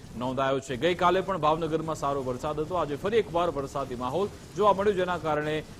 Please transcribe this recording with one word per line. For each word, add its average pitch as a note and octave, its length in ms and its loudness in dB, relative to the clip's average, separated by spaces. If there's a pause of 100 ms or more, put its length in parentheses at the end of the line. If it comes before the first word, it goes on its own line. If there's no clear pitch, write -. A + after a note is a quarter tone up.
(180)
નોંધાયો C3 420 0
છે. C3 180 -6
ગઈકાલે F3 440 4
પણ F#3+ 160 -2
ભાવનગરમાં D#3 580 2
સારો C#3 280 0
વરસાદ B2 360 -4
હતો. D#3 160 -2
આજે D3 200 0
ફરી G3 220 0
એકવાર E3+ 320 2
વરસાદી C#3 460 -4
માહોલ C3 320 -2 (300)
જોવા G3+ 160 6
મળ્યો, G3+ 200 2
જેના F3+ 240 0
કારણે D3+ 460 0 (160)